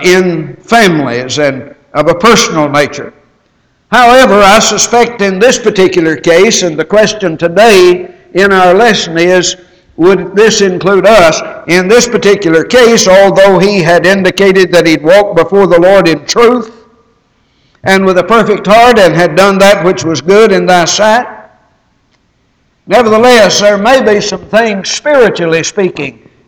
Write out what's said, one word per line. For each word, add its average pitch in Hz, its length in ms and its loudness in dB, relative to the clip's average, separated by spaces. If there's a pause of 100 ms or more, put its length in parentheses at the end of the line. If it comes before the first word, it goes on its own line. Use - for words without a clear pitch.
in 180 540 -2
families 143 840 -4
and 135 360 -6 (180)
of 151 140 -2
a - 80 0
personal 170 540 0
nature. 143 440 -4 (800)
However, 240 440 2
I 202 240 4
suspect 233 640 -2
in 190 180 -4
this 247 180 2
particular 175 580 -2
case, 180 460 0
and 165 160 -6
the 156 80 -4
question 202 520 -2
today 180 760 0 (200)
in 196 180 0
our 180 220 2
lesson 190 440 -2
is, 180 400 0 (380)
would 180 400 0
this 208 260 0
include 185 440 -2
us? 180 360 2 (260)
In 180 200 -2
this 240 200 2
particular 190 560 0
case, 226 440 2
although 190 520 4
he 196 220 0
had 165 240 0
indicated 190 640 0
that 165 140 2
he'd 156 180 -2
walked 196 320 2
before 190 320 0
the 170 140 2
Lord 185 260 2
in 151 180 -4
truth 240 600 -2 (1000)
and 190 220 0
with 185 120 0
a 175 60 2
perfect 208 440 0
heart 226 320 4
and 175 140 2
had 165 220 -2
done 196 220 2
that 196 260 2
which 180 200 -2
was 156 180 -6
good 202 300 2
in 180 140 -2
thy 175 200 2
sight, 214 640 -4 (1400)
nevertheless, 220 720 2
there 208 180 0
may 247 240 0
be 208 200 0
some - 240 -10
things, 208 440 -4
spiritually 185 720 -2
speaking, 151 680 -8 (180)